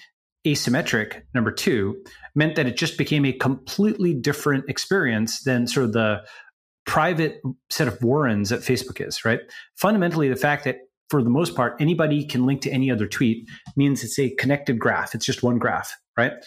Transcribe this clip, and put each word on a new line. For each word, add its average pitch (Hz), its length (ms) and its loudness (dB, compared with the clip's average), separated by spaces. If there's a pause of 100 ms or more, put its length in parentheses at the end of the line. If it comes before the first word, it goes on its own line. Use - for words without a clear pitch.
(460)
asymmetric, 120 800 0 (100)
number 117 180 0
two, 107 520 0 (320)
meant 151 200 2
that 151 120 2
it 117 100 -4
just - 200 -2
became 147 280 2
a 135 80 0
completely 175 800 0
different 143 560 0
experience 120 760 0
than 120 240 2
sort 127 180 2
of 110 80 0
the 107 280 2 (640)
private 160 560 0 (280)
set - 180 0
of 110 140 -4
warrens 117 480 2
that 120 120 -2
Facebook - 440 -4
is, - 200 -8
right? 113 140 2 (360)
Fundamentally, 175 540 2
the 127 60 0
fact 147 300 0
that 127 120 -4 (320)
for 143 140 2
the 117 60 2
most 147 260 2
part, 120 240 0
anybody 151 460 2
can 127 200 0
link 139 160 0
to - 80 -4
any 131 220 2
other 107 160 0
tweet 113 420 0 (280)
means 139 260 2
it's - 160 -6
a 135 120 0
connected 139 460 0
graph. 110 380 -2
It's 110 100 -6
just - 160 -4
one 123 160 2
graph, 110 400 -4 (200)
right? 127 160 2 (140)